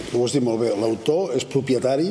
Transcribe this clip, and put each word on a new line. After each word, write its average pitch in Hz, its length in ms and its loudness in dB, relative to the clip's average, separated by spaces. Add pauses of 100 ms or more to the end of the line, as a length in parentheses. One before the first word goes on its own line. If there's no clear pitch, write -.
(140)
ho 120 100 2
has 117 80 -2
dit 139 120 2
molt 113 160 0
bé, 117 120 0
l'autor 117 640 0
és 127 80 -2
propietari, 135 680 0